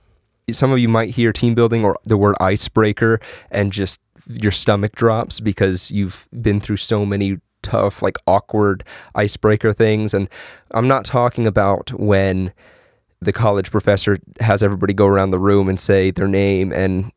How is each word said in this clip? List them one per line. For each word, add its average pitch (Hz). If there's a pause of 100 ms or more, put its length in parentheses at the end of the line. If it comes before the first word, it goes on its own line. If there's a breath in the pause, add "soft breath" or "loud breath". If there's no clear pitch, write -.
(520 soft breath)
Some 127
of 131
you 120
might 113
hear 117
team 117
building 113
or 98
the 110
word 101
icebreaker 107 (320 loud breath)
and 101
just 98 (280)
your 110
stomach 104
drops 113
because 98
you've 98 (120)
been 104
through 104
so 104
many 101 (240)
tough, 101
like, 98 (100)
awkward 101 (320 loud breath)
icebreaker 107
things. 107
And 98 (440 loud breath)
I'm 117
not 131
talking 120
about 101
when 95 (680 soft breath)
the 82
college 101
professor 101 (220)
has 107
everybody 98
go 101
around 98
the 92
room 98
and 95
say 95
their 98
name 98
and 95